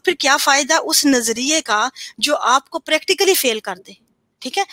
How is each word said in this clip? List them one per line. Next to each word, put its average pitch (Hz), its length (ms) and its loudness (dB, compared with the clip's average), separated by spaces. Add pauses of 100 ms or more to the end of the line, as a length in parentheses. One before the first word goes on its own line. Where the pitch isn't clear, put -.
फिर 349 140 0
क्या 285 180 2
फायदा 294 400 2
उस - 280 0
नजरिए 254 560 0
का 226 300 -2 (280)
जो 247 140 -2
आपको 277 560 0
practically 349 480 2
fail 226 220 0
कर 196 180 -10
दे? - 200 -20 (440)
ठीक - 160 -8
है, 392 160 0